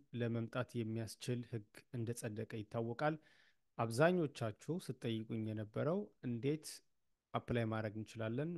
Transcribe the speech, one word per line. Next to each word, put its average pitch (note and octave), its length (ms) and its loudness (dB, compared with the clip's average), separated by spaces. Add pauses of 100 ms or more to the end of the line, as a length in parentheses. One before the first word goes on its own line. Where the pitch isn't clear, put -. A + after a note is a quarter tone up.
(140)
ለመምጣት A#2 600 0
የሚያስችል A2+ 720 -2
ህግ A2 200 -6 (280)
እንደጸደቀ A2+ 600 -4
ይታወቃል። A#2+ 640 0 (600)
አብዛኞቻችሁ C3 1000 4
ስትጠይቁኝ A2+ 680 -2
የነበረው A2 540 0 (240)
እንዴት C3 440 0 (680)
አፕላይ A#2 320 2
ማድረግ A2 300 0
እንችላለን፣ A2+ 640 -2